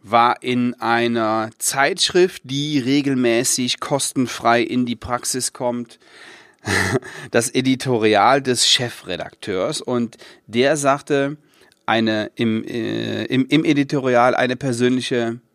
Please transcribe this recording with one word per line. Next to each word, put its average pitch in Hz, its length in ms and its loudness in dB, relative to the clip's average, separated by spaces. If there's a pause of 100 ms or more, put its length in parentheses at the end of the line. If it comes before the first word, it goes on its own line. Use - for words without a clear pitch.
war 117 400 2
in 123 380 -2
einer 113 760 0
Zeitschrift, 175 880 0
die 143 340 -2
regelmäßig 127 1000 0
kostenfrei 123 800 0
in 123 240 0
die 120 100 -4
Praxis 123 560 -6
kommt, 120 480 -6 (640)
<laughs> - 680 -4
das 117 180 2
Editorial 127 920 2
des 123 260 0
Chefredakteurs, 95 1120 -4
und 120 360 -4 (300)
der 131 300 2
sagte 139 600 0 (520)
eine, 110 460 0
im, 110 300 0
äh, 110 600 -6
im, 127 220 0
im 156 180 2
Editorial 131 680 2
eine 123 200 0
persönliche 123 840 -2 (160)